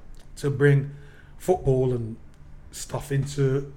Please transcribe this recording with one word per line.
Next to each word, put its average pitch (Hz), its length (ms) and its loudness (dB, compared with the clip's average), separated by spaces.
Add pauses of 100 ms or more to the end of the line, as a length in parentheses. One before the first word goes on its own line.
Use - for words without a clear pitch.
(380)
to 143 120 -2
bring 139 420 4 (460)
football 131 560 2
and 113 220 -6 (560)
stuff - 400 -8
into 139 640 0